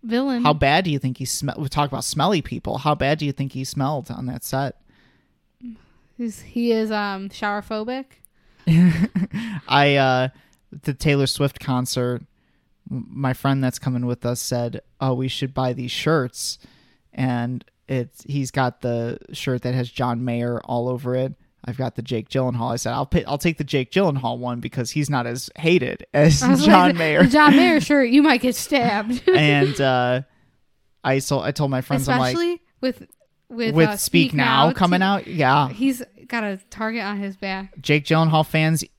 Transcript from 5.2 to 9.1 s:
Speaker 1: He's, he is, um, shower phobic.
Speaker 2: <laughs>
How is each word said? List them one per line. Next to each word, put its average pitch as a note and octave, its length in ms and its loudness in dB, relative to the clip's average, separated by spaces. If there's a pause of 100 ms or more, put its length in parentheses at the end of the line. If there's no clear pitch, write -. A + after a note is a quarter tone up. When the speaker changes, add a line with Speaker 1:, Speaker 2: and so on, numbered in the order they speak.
Speaker 1:
He's, A#3 260 -8
he A#3 300 -2
is, A3 200 0
um, G3 380 -6
shower G#3 320 -6
phobic. A#3 420 -8 (340)
Speaker 2:
<laughs> - 280 -12 (1040)